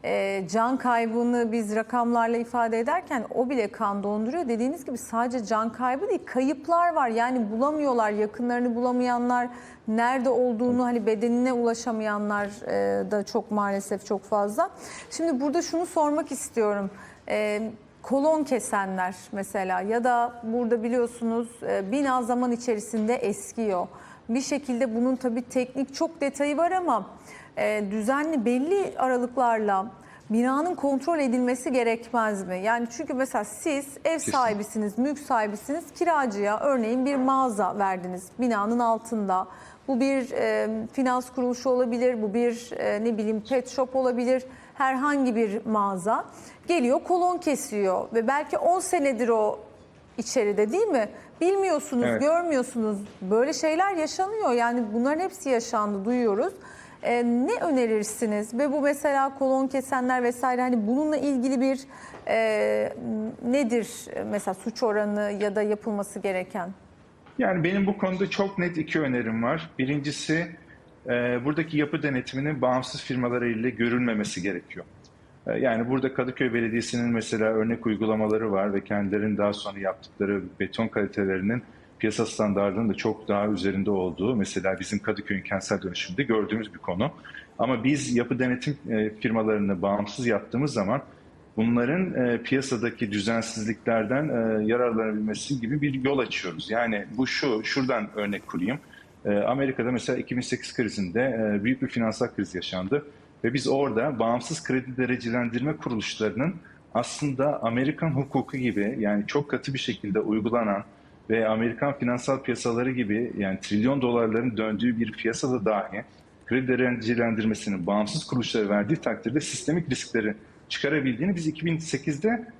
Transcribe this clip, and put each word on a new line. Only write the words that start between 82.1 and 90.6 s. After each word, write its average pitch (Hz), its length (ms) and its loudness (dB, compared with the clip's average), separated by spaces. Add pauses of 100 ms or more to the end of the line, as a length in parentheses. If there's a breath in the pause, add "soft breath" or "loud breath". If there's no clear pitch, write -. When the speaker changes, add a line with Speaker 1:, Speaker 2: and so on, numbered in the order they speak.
Speaker 2:
standartının 101 600 0
da 98 60 2
çok - 340 -2
daha 101 200 2
üzerinde 98 420 0
olduğu, 92 460 0
mesela 95 440 -2
bizim 101 180 -4
Kadıköy'ün 101 440 -2
kentsel 98 400 -2
dönüşümünde 90 400 -4
gördüğümüz 110 520 0
bir - 40 -20
konu. 98 320 -2 (480 loud breath)
Ama 117 260 0
biz 127 320 2
yapı 120 220 2
denetim, 127 380 0 (140)
e, 107 200 2
firmalarını 107 720 0
bağımsız 101 440 0
yaptığımız 117 460 0